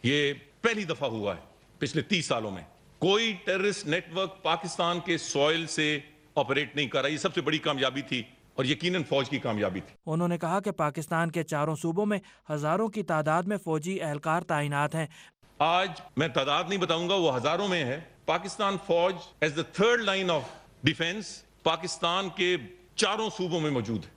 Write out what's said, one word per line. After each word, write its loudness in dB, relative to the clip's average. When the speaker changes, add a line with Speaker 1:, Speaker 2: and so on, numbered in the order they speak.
Speaker 1:
یہ 2
پہلی 0
دفعہ -2
ہوا -2
ہے -14
پچھلے -2
تیس 0
سالوں -2
میں۔ -10
کوئی 2
terrorist 0
نیٹ -2
ورک -4
پاکستان 0
کے 0
soil 2
سے 0
operate 0
نہیں 0
کر 0
رہا۔ 2
یہ -2
سب -2
سے 0
بڑی 0
کامیابی 0
تھی -4
اور 0
یقیناً 0
فوج 0
کی -2
کامیابی -2
تھی۔ -18
Speaker 2:
انہوں 0
نے -2
کہا 0
کہ -4
پاکستان -2
کے -2
چاروں 0
صوبوں 0
میں 0
ہزاروں 0
کی -4
تعداد 2
میں -2
فوجی -2
اہلکار 0
تعینات 0
ہیں۔ -2
Speaker 1:
آج 2
میں 2
تعداد 2
نہیں 0
بتاؤں 0
گا، 4
وہ 4
ہزاروں 0
میں 0
ہے۔ -2
پاکستان 0
فوج 4
as 2
the -2
third 4
line 2
of 2
defense -2
پاکستان 0
کے 2
چاروں 0
صوبوں -2
میں 0
موجود -2
ہے -16